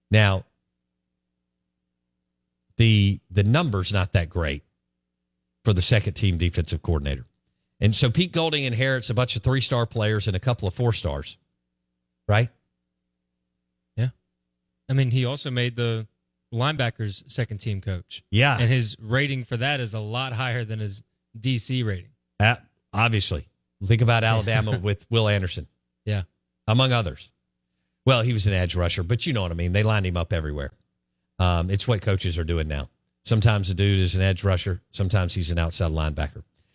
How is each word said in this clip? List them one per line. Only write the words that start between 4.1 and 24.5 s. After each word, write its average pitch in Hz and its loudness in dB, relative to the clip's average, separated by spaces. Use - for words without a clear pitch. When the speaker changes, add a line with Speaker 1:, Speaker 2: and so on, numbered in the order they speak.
Speaker 1:
that 85 0
great 76 -4
for 104 2
the 90 2
second 104 2
team 95 0
defensive 85 -2
coordinator. 71 -2
And 104 2
so 123 2
Pete 175 0
Golding 160 0
inherits 127 -2
a 123 -4
bunch 123 0
of 110 -8
three-star 127 2
players 107 0
and 98 0
a 92 0
couple 120 -2
of 92 -4
four-stars, 87 -2
right? 110 4
Speaker 2:
Yeah. 120 -2
I 131 0
mean, 135 2
he 127 2
also 139 -6
made 123 -2
the 117 -2
linebackers 117 -4
second 110 -6
team 101 -6
coach. - -8
Speaker 1:
Yeah. 123 4
Speaker 2:
And 117 2
his 120 0
rating 127 -2
for 123 -6
that 135 -2
is 110 -6
a 110 -6
lot 117 -6
higher 120 -4
than 107 -8
his 104 -8
D 123 0
C 127 -4
rating. 95 -6
Speaker 1:
Uh, 113 4
obviously. 104 -2
Think 110 2
about 117 4
Speaker 2:
<laughs> - 2
Speaker 1:
Alabama 110 0